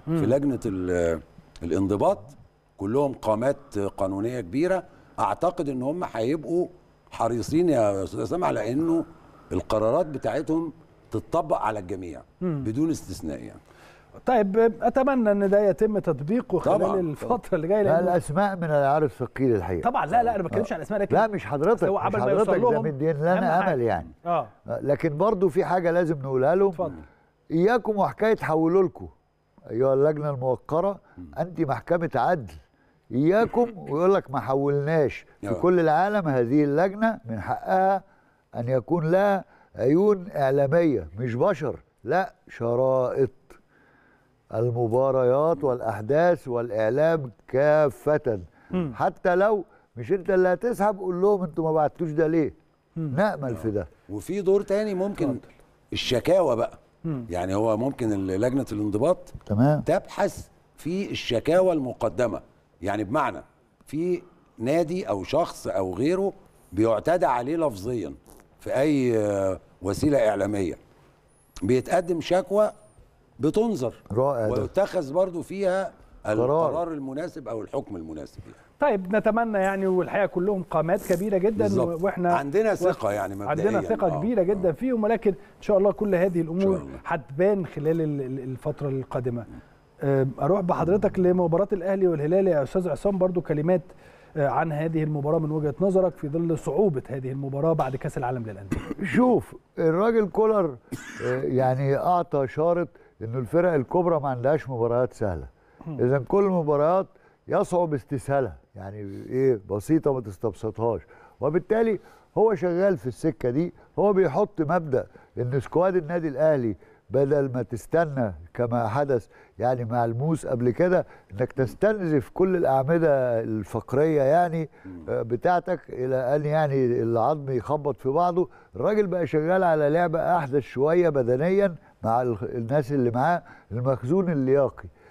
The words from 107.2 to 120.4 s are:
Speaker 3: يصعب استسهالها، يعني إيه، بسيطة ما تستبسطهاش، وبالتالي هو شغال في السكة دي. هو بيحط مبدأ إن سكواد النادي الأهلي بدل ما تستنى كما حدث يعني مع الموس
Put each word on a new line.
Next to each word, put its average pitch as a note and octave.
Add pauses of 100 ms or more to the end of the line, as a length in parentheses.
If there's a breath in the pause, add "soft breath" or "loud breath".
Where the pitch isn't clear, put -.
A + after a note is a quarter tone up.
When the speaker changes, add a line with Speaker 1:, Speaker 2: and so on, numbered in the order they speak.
Speaker 3:
يصعب E3+
استسهالها، C3+ (180)
يعني G2 (320)
إيه، B2+ (100)
بسيطة C#3+
ما C3
تستبسطهاش، G#2+ (400 loud breath)
وبالتالي G#3 (380 loud breath)
هو G#3+
شغال F3+
في -
السكة B2+
دي. D#3+ (240 soft breath)
هو G3+
بيحط F#3
مبدأ D#3 (320 loud breath)
إن B2
سكواد F3+
النادي E3
الأهلي C3+ (340 soft breath)
بدل C#3
ما B2
تستنى C3 (200)
كما A#2+
حدث C3+ (320 soft breath)
يعني A#2+
مع A#2+
الموس C3